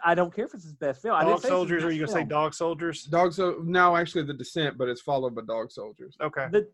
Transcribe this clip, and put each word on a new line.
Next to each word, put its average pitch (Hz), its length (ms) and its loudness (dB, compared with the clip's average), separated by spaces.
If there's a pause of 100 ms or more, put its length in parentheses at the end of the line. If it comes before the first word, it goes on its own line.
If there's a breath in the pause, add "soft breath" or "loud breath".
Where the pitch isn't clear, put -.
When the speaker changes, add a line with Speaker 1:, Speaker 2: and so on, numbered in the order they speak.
Speaker 1:
I 170 120 4
don't 170 200 2
care - 120 -4
if - 80 -16
it's 185 100 -16
his 156 80 -16
best 143 300 -4
film. 214 120 0
I 160 80 4
Speaker 2:
Dog 160 60 4
Speaker 1:
didn't - 140 4
say - 60 -2
it's 185 40 2
his 185 60 2
Speaker 2:
Soldiers, 165 260 0
or - 40 0
Speaker 1:
best 165 80 0
Speaker 2:
you 156 40 -4
gonna 151 120 -2
say 170 80 0
Speaker 1:
film. 151 80 -4
Speaker 2:
Dog 151 260 0
Soldiers? 165 500 -4
Speaker 3:
Dog 170 300 2
So-, 180 280 -2
no, 175 320 6
actually, 170 300 0
The 143 80 -6
Descent, 135 460 -4
but 127 100 0
it's 120 140 -4
followed 131 320 -2
by 113 120 -8
Dog 110 240 -4
Soldiers. 110 480 -16
Speaker 2:
Okay. 143 320 -4
Speaker 1:
The, 208 240 2